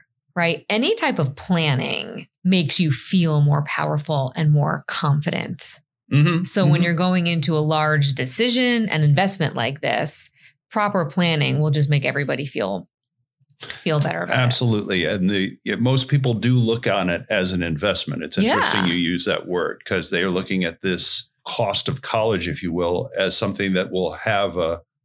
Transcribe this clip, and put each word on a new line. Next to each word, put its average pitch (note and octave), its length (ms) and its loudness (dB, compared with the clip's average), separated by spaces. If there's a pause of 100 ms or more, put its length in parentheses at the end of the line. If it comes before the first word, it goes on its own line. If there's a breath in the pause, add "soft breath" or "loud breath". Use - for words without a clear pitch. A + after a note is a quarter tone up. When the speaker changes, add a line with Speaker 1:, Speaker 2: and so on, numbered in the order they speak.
(360)
Speaker 1:
right? E3+ 340 0
Any C4 240 2
type D#4 240 -2
of C#3+ 160 -2
planning D#3 960 -2 (160)
makes F3+ 340 2
you D#3 140 2
feel D#3+ 480 2
more D3 240 4
powerful D3 720 -2
and D3+ 160 2
more D3 340 0
confident. - 920 -2 (320)
Speaker 2:
Mm-hmm, E3 320 4
Speaker 1:
So F#3+ 220 2
when D3+ 80 6
Speaker 2:
mm-hmm. E3+ 100 4
Speaker 1:
you're E3+ 100 2
going F3+ 320 2
into E3 320 0
a - 20 2
large D3+ 540 2
decision A#3 720 0
and D#3 140 0
investment D#3 540 2
like B2+ 240 -2
this, - 500 0 (400 soft breath)
proper G3+ 340 0
planning D3 540 0
will D3+ 140 2
just D3 180 2
make C#3 140 2
everybody C3+ 420 -2
feel, G2+ 420 -6 (720)
feel - 400 -2
better E3+ 220 -2
about - 120 -2
it. B2+ 60 2
Speaker 2:
Absolutely. G#2+ 640 2
And F#2 260 0
the, G2 340 0
yeah, G#2 120 -4
most C3 320 2
people B2+ 260 2
do A2+ 240 2
look A#2 300 0
on G2 220 0
it F2 200 -4
as F#2 220 0
an F2 100 -2
investment. E2+ 640 -2
It's - 140 -4
interesting G#3 480 2
Speaker 1:
Yeah. E2+ 60 0
Speaker 2:
you - 60 0
use E2+ 280 0
that E2+ 200 -2
word, F2 380 -4
'cause F2+ 260 -2
they - 120 0
are F#2+ 80 0
looking F#2 340 -2
at E2 180 -6
this - 480 -2 (160)
cost - 420 -2
of - 140 -4
college, G#2+ 460 -2
if D2+ 140 -6
you F2 100 -4
will, F2 440 -2
as F#2 200 0
something G2 380 -2
that F#2 180 0
will F2+ 200 -2
have G2 440 -2
a, E2 240 -2 (240)